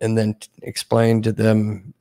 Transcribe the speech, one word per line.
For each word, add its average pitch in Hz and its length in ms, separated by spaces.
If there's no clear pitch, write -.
and 110 160
then 107 160
t-, - 160
explain 113 600
to 113 100
them 107 680